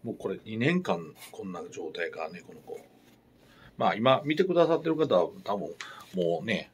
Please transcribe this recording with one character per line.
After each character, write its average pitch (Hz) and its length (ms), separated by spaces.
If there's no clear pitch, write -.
も 113 100
う - 60
こ 107 100
れ 95 160
二 110 140
年 170 240
間 85 320
こ 107 140
ん 92 60
な 87 180
状 82 200
態 82 200
か 80 180
ね、 87 180
こ - 60
の - 80
子。 - 180
ま 117 100
あ 85 60
今 123 320
見 151 100
て 185 80
く 185 80
だ 170 140
さ 160 100
っ 156 60
て 165 80
る 156 60
方 151 180
は 87 160
多 101 140
分 85 180
も 85 280
う - 20
ね 104 300